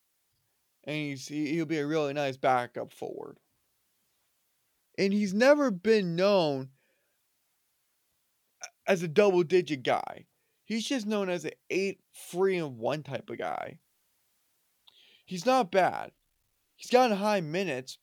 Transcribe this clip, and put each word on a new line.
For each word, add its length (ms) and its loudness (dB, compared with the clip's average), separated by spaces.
and 100 -6
he's, 320 -6
he, 240 -4
he'll 160 -2
be 100 -2
a 80 -2
really 280 0
nice 240 -2
backup 540 0
forward. 460 -12
And 160 2
he's 220 0
never 340 6
been 460 2
known 540 2
a-, 280 -4
as 120 0
a 40 -2
double-digit 760 2
guy. 420 -2
He's 220 -6
just 180 -2
known 240 -2
as 140 -4
an 80 -8
eight, 300 -2
three, 260 2
and 200 -6
one 260 -4
type 260 -10
of 80 -10
guy. 420 -8
He's 200 -8
not 280 2
bad. 380 2
He's 120 -16
gotten 280 4
high 240 0
minutes, 600 -6